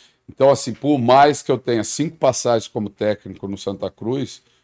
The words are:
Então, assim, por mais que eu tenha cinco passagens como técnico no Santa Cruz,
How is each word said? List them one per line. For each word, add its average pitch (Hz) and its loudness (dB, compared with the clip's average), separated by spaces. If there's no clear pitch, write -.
Então, 135 4
assim, 131 -2
por 143 0
mais 131 4
que - -4
eu 127 0
tenha 113 -2
cinco - -6
passagens 120 0
como 104 -8
técnico 101 -6
no 98 -8
Santa 98 -8
Cruz, 120 -8